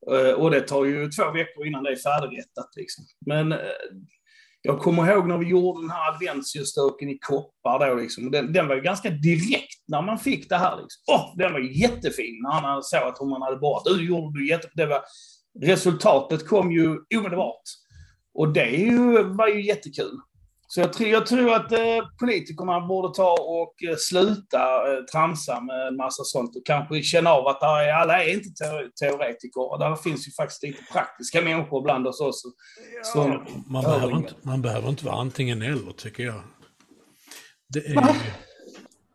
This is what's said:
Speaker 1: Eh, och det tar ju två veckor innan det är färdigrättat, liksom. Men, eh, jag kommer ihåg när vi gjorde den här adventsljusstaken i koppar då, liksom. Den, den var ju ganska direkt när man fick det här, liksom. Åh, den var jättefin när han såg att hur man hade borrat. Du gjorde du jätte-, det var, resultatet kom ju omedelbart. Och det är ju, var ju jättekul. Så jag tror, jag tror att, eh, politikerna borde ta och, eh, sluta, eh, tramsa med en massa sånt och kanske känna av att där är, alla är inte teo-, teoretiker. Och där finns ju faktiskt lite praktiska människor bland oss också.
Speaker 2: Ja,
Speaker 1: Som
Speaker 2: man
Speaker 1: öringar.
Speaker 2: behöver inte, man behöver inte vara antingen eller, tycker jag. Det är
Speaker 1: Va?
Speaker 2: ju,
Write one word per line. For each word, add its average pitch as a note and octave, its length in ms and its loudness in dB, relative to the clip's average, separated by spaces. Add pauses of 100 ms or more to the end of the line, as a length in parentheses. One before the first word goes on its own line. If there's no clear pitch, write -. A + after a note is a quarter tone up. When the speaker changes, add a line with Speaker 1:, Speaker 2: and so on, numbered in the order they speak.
(120)
Speaker 1:
Eh, C3 220 6
och D#3 180 4
det C#3 100 4
tar C#3 240 0
ju D3 260 -2
två E3 200 0
veckor D#3+ 360 -6
innan C#3 160 -6
det C#3+ 80 -2
är B2+ 40 -2
färdigrättat, C3+ 800 -4
liksom. - 280 -14 (220)
Men, D#3 260 0
eh, - 80 -2 (1000)
jag C#3+ 180 0
kommer E3+ 320 4
ihåg F#3+ 160 4
när F3 100 0
vi E3 100 -2
gjorde F3+ 340 2
den E3 80 -8
här D#3+ 240 -2
adventsljusstaken C#3+ 960 -4
i C3+ 120 -8
koppar C#3 680 0
då, B2+ 60 2
liksom. A#2 360 -6
Den, C#3+ 220 0
den E3 140 4
var C#3 80 0
ju C3+ 60 -4
ganska F#3+ 280 -2
direkt E3 760 0
när D3 140 -2
man G#3+ 180 -4
fick - 300 -4
det F3+ 80 0
här, F3+ 240 0
liksom. - 260 -20
Åh, F3 300 2
den F3+ 160 0
var D3 60 -2
jättefin C3 840 -2
när C3+ 80 -4
han C#3 320 -2
såg D3+ 200 0
att B2 180 -6
hur C#3 40 -6
man C3+ 160 -4
hade C3 160 -4
borrat. C3+ 280 -2
Du E3+ 220 2
gjorde D#3 320 -2
du C#3 100 -2
jätte-, E3 240 -2
det D#3 120 0
var, C#3+ 180 -2 (580)
resultatet E3 840 4
kom F#3 240 4
ju E3 260 4 (200)
omedelbart. F3 460 -4 (680)
Och D3+ 200 2
det D#3+ 80 4 (140)
är - 20 2
ju, A#3+ 460 6
var G3 240 2
ju G#3 180 0
jättekul. - 540 -4 (480)
Så - 140 -6
jag F3 120 2
tror, A3 160 0
jag A3 160 4
tror A#3+ 280 4
att, F3+ 180 2
eh, A3+ 340 2 (140)
politikerna F#3 680 -2
borde F#3 280 -2
ta F#3 260 4
och, E3 480 -6
eh, D#3+ 60 -2
sluta, C#3 1000 2
eh, B2+ 100 -4
tramsa D#3 580 -2
med C3 260 -6
en C3 80 -6
massa C3 280 -6
sånt A#2+ 320 -4
och B2+ 100 -14
kanske D3+ 360 -2
känna E3 280 4
av C#3 180 6
att C#3 140 0
där D3+ 220 4
är, D3 100 2
alla E3+ 300 4
är E3 100 0
inte G#3 160 -6 (140)
teo-, D3+ 260 -6 (100)
teoretiker. C3 720 -2
Och D3+ 80 -6
där D3+ 160 0
finns D#3 320 -6
ju C#3 40 -18
faktiskt - 320 -6
lite C#3+ 280 -12
praktiska E3 500 -2
människor D#3 400 -2
bland C3 260 0
oss B2+ 140 -6
också. C3+ 260 -4 (500)
Speaker 2:
Ja, - 60 -16
Speaker 1:
Som C#3+ 260 0 (380)
Speaker 2:
man C3 180 -2
Speaker 1:
öringar. D3+ 140 4
Speaker 2:
behöver B2+ 180 0
inte, - 240 -4
man C3 200 -4
behöver A#2 280 -4
inte C#3+ 160 -4
vara - 100 -4
antingen B2 460 -2
eller, B2+ 300 -6
tycker - 320 -12
jag. A2+ 180 -8 (1300)
Det D3+ 140 -6
är D3 80 -2
Speaker 1:
Va? F#3 60 4 (120)
Speaker 2:
ju, A2+ 180 -2 (840)